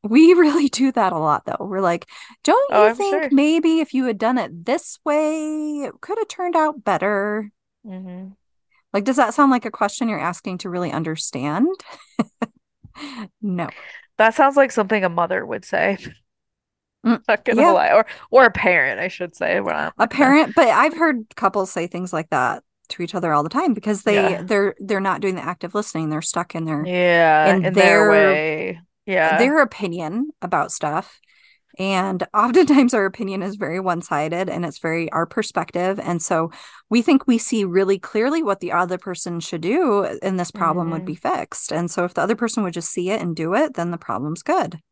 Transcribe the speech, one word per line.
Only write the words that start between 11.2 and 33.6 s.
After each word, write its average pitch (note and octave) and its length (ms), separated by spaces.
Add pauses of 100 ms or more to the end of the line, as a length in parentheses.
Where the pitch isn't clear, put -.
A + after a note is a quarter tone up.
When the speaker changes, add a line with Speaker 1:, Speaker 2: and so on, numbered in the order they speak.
Speaker 1:
<laughs> A3 100 (1120)
No. F3+ 280 (480)
Speaker 2:
That A3 180
sounds C#4 220
like C4+ 160
something G3+ 320
a F3+ 40
mother E3+ 360
would G#3 200
say. - 380
<laughs> - 60 (1000)
Speaker 1:
Mm, A#3 220
Speaker 2:
Not G#3+ 160
gonna A#3 180
Speaker 1:
yeah. E4+ 80
Speaker 2:
lie. - 220
Or, A3 140 (260)
or C4 140
a A3 40
parent, C3+ 480
I D#3+ 80
should F3+ 300
say. F#3 240
We're - 120
not D#2 260
Speaker 1:
A A3+ 100
Speaker 2:
gonna - 20
Speaker 1:
parent, C#4 460
but D#4 100
I've A#3+ 300
heard D4+ 300 (100)
couples G3 340
say F3 160
things F3+ 260
like D#3+ 180
that B2 340 (240)
to - 160
each E3+ 100
other F3 180
all D3 120
the D#3+ 40
time D4 240
because G#3 300
they, G#3 140
Speaker 2:
Yeah. F#3 260
Speaker 1:
they're, G3+ 380
they're G3+ 200
not F#3+ 200
doing F#3+ 160
the - 80
active F3 320
listening. D#3+ 340
They're D#3 120
stuck - 340
in E3 80
their, D#3 200
Speaker 2:
Yeah, F3 680
Speaker 1:
in F#3 120
Speaker 2:
in F#3+ 60
their F#3+ 280
Speaker 1:
their, G#3 100
Speaker 2:
way. D#3+ 680 (260)
Yeah. D#3+ 320
Speaker 1:
their C#4+ 220
opinion G3 680 (120)
about F3+ 300
stuff. - 480 (580)
And F#3+ 520
<laughs> - 40
oftentimes B3+ 600
our G3+ 120
opinion G3 380
is G3 100
very F#3 240